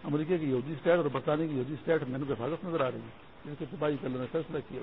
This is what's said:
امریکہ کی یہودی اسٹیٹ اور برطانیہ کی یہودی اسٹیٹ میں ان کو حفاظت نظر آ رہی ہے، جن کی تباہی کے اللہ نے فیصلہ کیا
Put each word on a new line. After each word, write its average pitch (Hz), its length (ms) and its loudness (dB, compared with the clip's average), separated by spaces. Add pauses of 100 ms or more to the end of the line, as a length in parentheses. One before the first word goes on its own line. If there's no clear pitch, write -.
امریکہ 156 340 2
کی 156 120 2
یہودی 131 220 2
اسٹیٹ 165 260 6
اور 160 80 4
برطانیہ 151 420 2
کی 151 80 -2
یہودی 131 180 0
اسٹیٹ 156 300 2
میں 127 160 -4
ان 147 60 -2
کو 135 80 0
حفاظت 139 320 -2
نظر 156 160 0
آ 127 100 2
رہی 117 60 -8
ہے، 113 120 -10 (360)
جن 147 140 -8
کی 160 120 -4
تباہی 151 300 0
کے 131 40 -8
اللہ 127 120 -2
نے 127 140 -2
فیصلہ 160 260 -2 (120)
کیا 127 140 -8